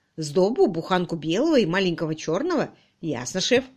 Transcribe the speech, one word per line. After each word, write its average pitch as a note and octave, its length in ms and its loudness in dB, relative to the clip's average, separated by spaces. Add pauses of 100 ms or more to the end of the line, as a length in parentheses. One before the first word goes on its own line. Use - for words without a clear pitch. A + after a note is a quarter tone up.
(160)
Сдобу, F#3+ 500 2
буханку F3 500 -2
белого G#3+ 420 2
и G3+ 80 4
маленького E3+ 480 0
чёрного. G#3 560 -2 (320)
Ясно, D3 400 -6
шеф. B3+ 220 2 (120)